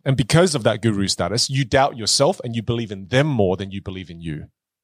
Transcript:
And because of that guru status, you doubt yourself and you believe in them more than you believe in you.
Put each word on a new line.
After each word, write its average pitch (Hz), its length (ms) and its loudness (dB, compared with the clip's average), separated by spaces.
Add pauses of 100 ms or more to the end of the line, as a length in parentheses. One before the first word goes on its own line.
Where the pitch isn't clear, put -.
And 135 120 2
because 156 380 4
of 117 100 -2
that 107 180 0
guru 101 260 2
status, 92 400 -2
you 135 160 -2
doubt 139 320 2
yourself 135 480 0
and 117 120 -4
you 113 60 -2
believe 117 300 -2
in 95 160 -12
them 135 180 4
more 101 300 2
than 98 140 -6
you 95 100 -8
believe 92 300 -12
in 85 100 -16
you. 82 280 -8 (360)